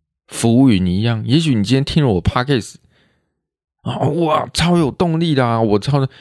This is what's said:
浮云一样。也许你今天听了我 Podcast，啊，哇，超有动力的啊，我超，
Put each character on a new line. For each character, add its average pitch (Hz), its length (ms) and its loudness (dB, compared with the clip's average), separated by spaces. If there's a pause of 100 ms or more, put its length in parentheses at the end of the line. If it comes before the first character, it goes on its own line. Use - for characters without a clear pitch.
(260)
浮 123 440 2
云 92 160 2
一 92 160 0
样。 113 240 -2
也 131 140 2
许 156 140 0
你 104 100 0
今 113 100 0
天 135 100 0
听 151 200 0
了 127 60 2
我 90 120 0
Podcast， 127 520 -2 (1080)
啊， - 160 -6
哇， 151 540 -2
超 170 240 0
有 156 140 2
动 165 280 -2
力 165 160 0
的 131 120 2
啊， 117 140 0
我 104 180 2
超， 135 280 0 (140)